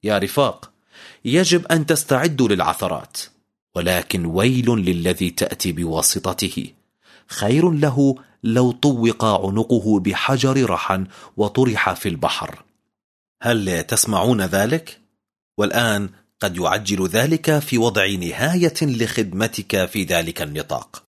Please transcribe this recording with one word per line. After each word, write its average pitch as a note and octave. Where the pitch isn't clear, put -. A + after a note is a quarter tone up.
يا G#2
رفاق، G2
يجب E3+
أن D#3+
تستعدوا C#3+
للعثرات، F2
ولكن F2
ويل A#2
للذي F2+
تأتي -
بواسطته. E2
خير C#3+
له C#3+
لو A#2+
طوق A#2
عنقه G#2
بحجر B2+
رحى F#2+
وطرح G#2+
في F2+
البحر. -
هل F#2+
تسمعون A2
ذلك؟ G2+
والآن G#2
قد F#2+
يعجل F#2+
ذلك D3
في C3+
وضع A2
نهاية C3+
لخدمتك A2
في F#2+
ذلك E2+
النطاق. D2